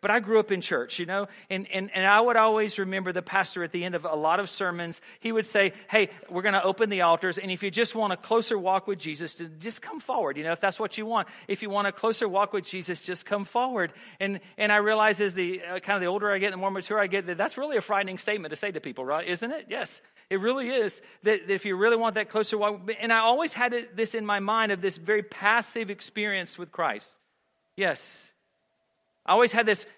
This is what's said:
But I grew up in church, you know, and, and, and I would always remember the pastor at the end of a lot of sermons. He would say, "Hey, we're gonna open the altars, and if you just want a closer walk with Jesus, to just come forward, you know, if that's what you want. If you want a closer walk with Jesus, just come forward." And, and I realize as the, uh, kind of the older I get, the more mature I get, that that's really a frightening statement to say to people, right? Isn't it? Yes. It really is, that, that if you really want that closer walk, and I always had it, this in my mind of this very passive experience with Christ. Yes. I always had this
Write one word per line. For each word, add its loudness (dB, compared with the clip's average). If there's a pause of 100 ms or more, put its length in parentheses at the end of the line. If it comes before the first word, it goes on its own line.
But -2
I 4
grew 4
up 2
in 0
church, -2
you -4
know, -2 (220)
and, -4
and, -4
and 2
I 8
would 6
always 4
remember -2
the -2
pastor -2
at -6
the -4
end -6
of -4
a -2
lot 2
of -4
sermons. -6 (180)
He -4
would 0
say, 2 (160)
"Hey, 4 (200)
we're -4
gonna 2
open 2
the 0
altars, 4
and -6
if -4
you -2
just 0
want 0
a -6
closer 0
walk 0
with -4
Jesus, -8
to -12
just -10
come -12
forward, -2
you -8
know, 0
if -6
that's 0
what -4
you -6
want. 0 (200)
If -4
you -6
want 0
a 0
closer 0
walk 0
with -4
Jesus, -8
just -8
come -2
forward." -2 (280)
And, -4 (180)
and 2
I 6
realize 4
as 2
the, -4
uh, -8
kind 0
of 0
the 0
older 0
I 2
get, 0
the -8
more -2
mature -2
I 4
get, -2
that -6
that's -2
really -4
a 2
frightening -2
statement -6
to -8
say -6
to -6
people, -10
right? -2
Isn't -4
it? -10
Yes. -8 (280)
It 0
really 0
is, -2 (220)
that, 2
that 2
if -2
you 0
really 4
want 2
that 0
closer 0
walk, -2
and 0
I 6
always 4
had 0
it, -6
this -2
in -4
my 0
mind 2
of -2
this -2
very 0
passive 0
experience -6
with -14
Christ. -4 (580)
Yes. -4 (920)
I 4
always 6
had 2
this 0 (120)